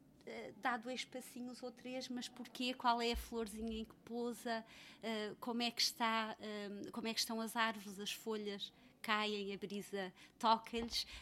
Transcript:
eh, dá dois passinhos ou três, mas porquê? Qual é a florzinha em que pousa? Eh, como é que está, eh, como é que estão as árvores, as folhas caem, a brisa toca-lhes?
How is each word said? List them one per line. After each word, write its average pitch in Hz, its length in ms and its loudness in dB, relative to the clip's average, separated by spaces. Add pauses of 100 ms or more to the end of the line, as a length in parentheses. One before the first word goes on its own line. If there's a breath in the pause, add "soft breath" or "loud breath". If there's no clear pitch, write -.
(260)
eh, 233 360 -8
dá 240 160 4
dois 233 280 -4
passinhos 247 580 -8
ou 247 80 -4
três, 254 380 -6
mas 247 180 -4
porquê? 247 460 -2
Qual 240 280 6
é 233 120 4
a - 40 0
florzinha 226 640 -2
em 220 40 -6
que - 100 -14 (100)
pousa? 233 580 -2 (400 loud breath)
Eh, 214 360 0
como 240 220 0
é 240 100 2
que - 100 2
está, 220 580 4
eh, 208 300 -4 (220)
como 226 160 -2
é 226 60 2
que - 60 2
estão 226 220 0
as 226 140 -2
árvores, 208 440 0
as 202 120 -2
folhas 208 640 -4 (280 loud breath)
caem, 214 520 2
a 196 40 -4
brisa 196 560 -2 (260 loud breath)
toca-lhes? 226 640 4 (160 loud breath)